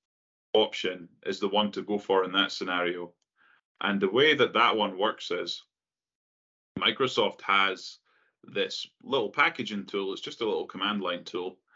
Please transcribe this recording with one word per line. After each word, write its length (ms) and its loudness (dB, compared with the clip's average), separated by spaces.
option 560 0
is 140 -4
the 100 0
one 240 2
to 100 -6
go 140 -2
for 280 2
in 80 -6
that 180 2
scenario. 640 -4
And 200 0
the 100 2
way 240 6
that 200 2
that 220 4
one 220 -2
works 320 -2
is 320 -6
Microsoft 640 2
has 560 2
this 420 -4
little 260 0
packaging 560 -2
tool. 260 -4
It's 80 -10
just 200 -10
a 40 -2
little 220 0
command 360 -4
line 200 -4
tool. 340 -6